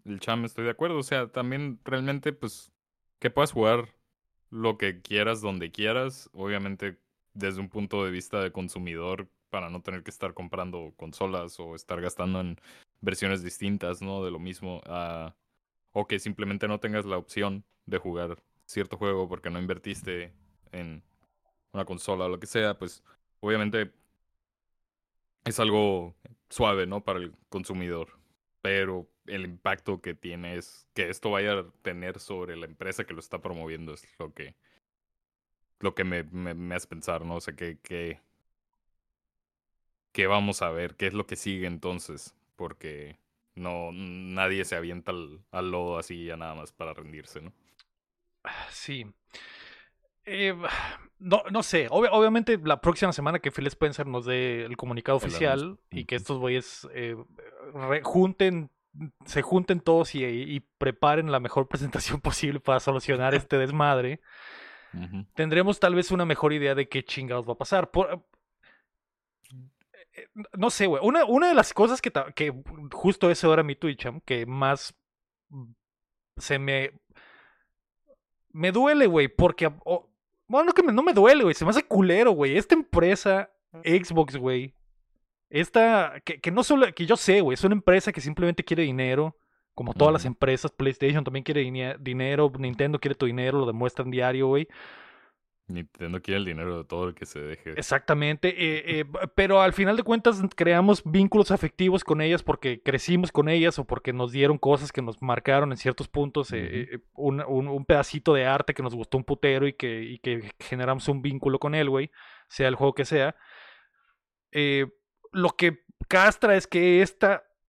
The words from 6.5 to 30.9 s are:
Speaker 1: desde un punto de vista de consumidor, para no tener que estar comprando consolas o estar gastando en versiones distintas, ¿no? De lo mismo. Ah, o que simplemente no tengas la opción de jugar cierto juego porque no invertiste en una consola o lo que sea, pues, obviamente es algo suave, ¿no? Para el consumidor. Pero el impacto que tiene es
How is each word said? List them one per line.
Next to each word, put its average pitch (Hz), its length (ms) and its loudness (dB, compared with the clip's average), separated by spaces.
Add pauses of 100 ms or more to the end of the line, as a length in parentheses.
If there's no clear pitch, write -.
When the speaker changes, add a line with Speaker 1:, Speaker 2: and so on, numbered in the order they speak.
Speaker 1:
desde 98 280 -6
un 95 80 -10
punto 101 360 -4
de 92 60 -6
vista 90 300 -6
de 92 100 -4
consumidor, 90 760 -8 (220)
para 90 220 -8
no 87 100 -12
tener 92 220 -12
que - 80 -14
estar 92 240 -10
comprando 90 600 -10
consolas 87 640 -8
o 82 160 -14
estar 87 260 -10
gastando 92 400 -4
en 87 180 -10 (420)
versiones 95 420 -4
distintas, 90 580 -6
¿no? 98 240 -8
De 90 60 -6
lo 85 80 -10
mismo. 90 460 -12
Ah, 85 480 -10 (600)
o 104 140 -4
que 101 120 -4
simplemente 101 480 -6
no 104 120 -4
tengas 107 260 -4
la 95 120 -4
opción 101 460 -6 (220)
de 98 140 -6
jugar 85 420 -8 (240)
cierto 98 320 -8
juego 95 320 -4
porque 87 200 -10
no 87 100 -8
invertiste 90 720 -8 (380)
en 85 320 -14 (680)
una 98 140 -6
consola 92 400 -6
o 90 40 -4
lo 90 100 -8
que 101 80 -16
sea, 107 300 -2
pues, - 260 -14 (360)
obviamente 107 520 -2 (1500)
es 117 140 -6
algo 104 560 0 (340)
suave, 101 380 0
¿no? 101 160 -8
Para 92 160 -4
el 87 140 -12 (160)
consumidor. 90 600 -8 (520)
Pero 95 460 -2 (200)
el 95 180 -10
impacto 92 560 -6
que 85 140 -10
tiene 87 420 -14
es - 380 -18